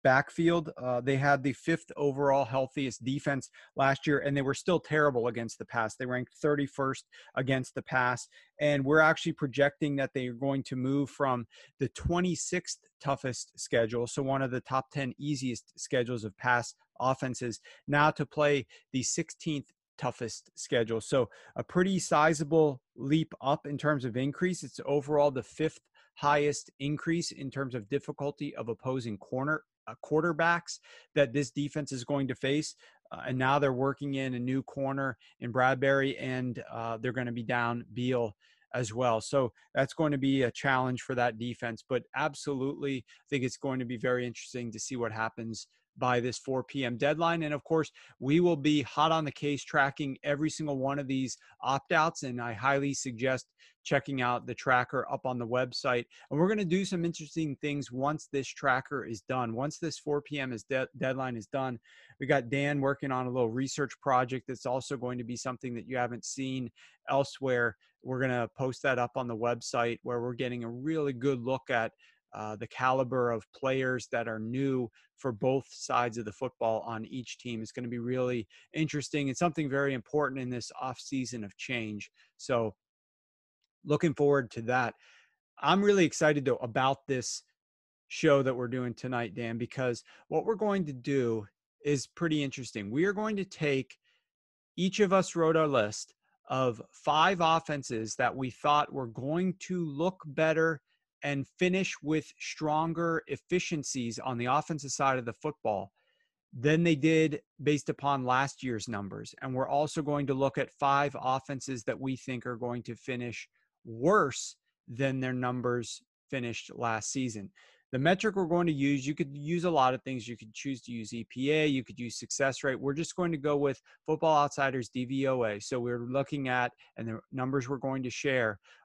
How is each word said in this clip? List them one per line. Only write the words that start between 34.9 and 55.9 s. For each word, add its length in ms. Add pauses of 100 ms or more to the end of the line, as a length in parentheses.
in 100
Bradberry, 680
and, 520
uh, 260
they're 140
gonna 200
be 120
down 400 (100)
Beal 420 (400)
as 180
well. 280
So 320 (220)
that's 180
going 180
to 60
be 260
a 80
challenge 520
for 100
that 240
defense, 500
but 160 (120)
absolutely 920 (240)
think 140
it's 140
going 200
to 80
be 120
very 280
interesting 460
to 80
see 160
what 160
happens 560 (280)
by 240
this 200
four 240
P 200
M 140
deadline. 460
And 100
of 100
course, 280 (280)
we 200
will 160
be 260
hot 300
on 140
the 60
case 320
tracking 600
every 260
single 300
one 180
of 100
these 300 (240)
opt-outs. 640
And 180
I 120
highly 420
suggest 500 (380)
checking 400
out 240
the 80
tracker 560
up 120
on 140
the 80
website. 600 (260)